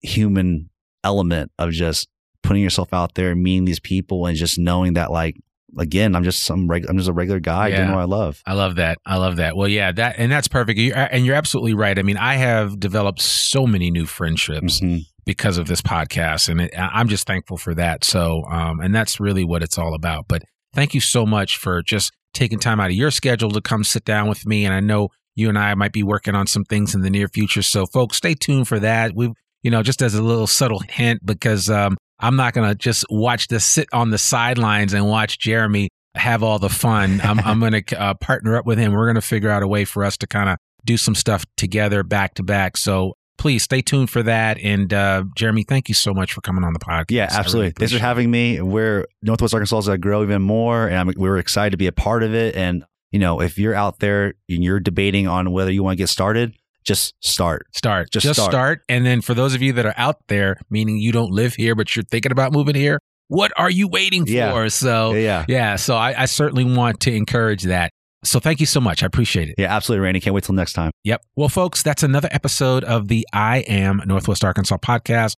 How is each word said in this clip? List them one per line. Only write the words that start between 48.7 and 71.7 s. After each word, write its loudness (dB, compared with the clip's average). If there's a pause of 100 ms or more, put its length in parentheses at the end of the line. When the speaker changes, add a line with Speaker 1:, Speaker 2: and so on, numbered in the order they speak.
Speaker 1:
Northwest 2
Arkansas 0
is -2
gonna 2
grow 0
even 0
more, 2
and 0
I'm, 0
we're 2
excited 0
to -4
be 0
a 0
part 0
of -2
it. 0
And, -2 (260)
you 2
know, 2
if -2
you're 0
out -2
there 0 (140)
and 0
you're 2
debating 0
on 0
whether 0
you 0
wanna 0
get -2
started, 0 (320)
just -2
start. -2
Speaker 2:
Start. -2
Speaker 1:
Just 0
Speaker 2:
Just 2
Speaker 1:
start. 2
Speaker 2:
start. 0
And 2
then 2
for -2
those 0
of -2
you 2
that 0
are -2
out -2 (100)
there, 0 (120)
meaning 0
you 0
don't 0
live 0
here, 0
but -2
you're -2
thinking -2
about 2
moving 2
here, 0 (300)
what 0
are 2
you 2
waiting 0
Speaker 1:
Yeah. 2
Speaker 2:
for? 0
So, 2
Speaker 1:
Yeah, 2
yeah. 0
Speaker 2:
yeah. 2
So 0
I, 0
I 2
certainly 0
want 2
to 0
encourage 0
that. 0 (340)
So 2
thank 0
you 4
so 2
much. 2
I 2
appreciate 0
it. -10
Speaker 1:
Yeah, 0
absolutely, 0
Randy. 2
Can't -2
wait 0
till -2
next -2
time. -2 (140)
Speaker 2:
Yep. -2 (140)
Well, 0
folks, -2